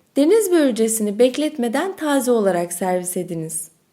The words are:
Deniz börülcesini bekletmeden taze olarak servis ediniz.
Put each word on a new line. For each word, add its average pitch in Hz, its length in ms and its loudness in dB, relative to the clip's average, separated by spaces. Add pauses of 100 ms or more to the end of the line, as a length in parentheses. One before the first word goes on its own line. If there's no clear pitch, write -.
(160)
Deniz 370 360 4
börülcesini 220 680 0
bekletmeden 285 800 0
taze 277 340 0
olarak 180 420 2
servis 180 440 -4
ediniz. 165 520 -8 (240)